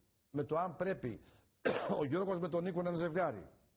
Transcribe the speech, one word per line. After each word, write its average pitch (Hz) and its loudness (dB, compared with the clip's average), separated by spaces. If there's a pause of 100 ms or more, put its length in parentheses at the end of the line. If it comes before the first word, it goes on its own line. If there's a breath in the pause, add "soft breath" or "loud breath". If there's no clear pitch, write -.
(300)
με 143 0
το 156 -2
αν 175 0
πρέπει 180 -2 (360 loud breath)
<clears throat> - 0
ο 151 2
Γιώργος 180 2
με 175 0
τον 170 0
Νίκο 180 0
να 175 0
είναι 175 0
ζευγάρι 156 0 (300)